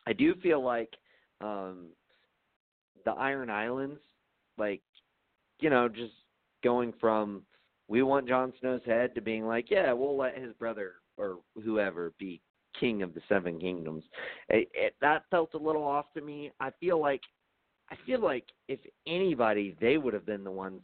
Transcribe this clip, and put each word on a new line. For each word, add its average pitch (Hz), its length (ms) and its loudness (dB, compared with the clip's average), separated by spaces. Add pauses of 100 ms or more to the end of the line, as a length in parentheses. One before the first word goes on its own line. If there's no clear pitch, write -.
I 117 60 2
do 151 220 4
feel 165 280 2
like, 117 260 -2 (520)
um, 95 480 -8 (1160)
the 110 60 0
Iron 131 380 -4
Islands, 127 500 -4 (580)
like, 104 240 -2 (800)
you 156 100 2
know, 123 180 6
just 110 260 -6 (500)
going 120 300 2
from, 107 520 0 (420)
"We 120 160 4
want 135 240 2
Jon 127 320 2
Snow's 127 240 -2
head," 120 320 2
to 120 60 -4
being 110 240 -2
like, 113 240 -2
"Yeah, 180 240 4
we'll 135 240 0
let 131 200 -2
his 123 160 -12
brother 104 420 -6 (220)
or 95 220 -4 (240)
whoever 95 560 0
be 92 220 -10 (380)
king 113 220 2
of 87 120 -4
the 82 140 -10
Seven 87 320 2
Kingdoms." 82 440 -4 (460)
It, - 240 4
it, 101 280 -2
that 147 280 2
felt 165 240 0
a 160 40 -8
little 156 260 -2
off 143 300 -2
to 156 80 -8
me. 147 380 -12
I 135 200 -4
feel 170 200 2
like, 143 220 2 (680)
I - 60 -12 (100)
feel 247 140 0
like 147 260 0 (220)
if 131 120 -6 (280)
anybody, 117 720 2
they 123 180 4
would 127 160 0
have 101 120 -4
been 104 180 -4
the 98 80 -8
ones 95 320 -8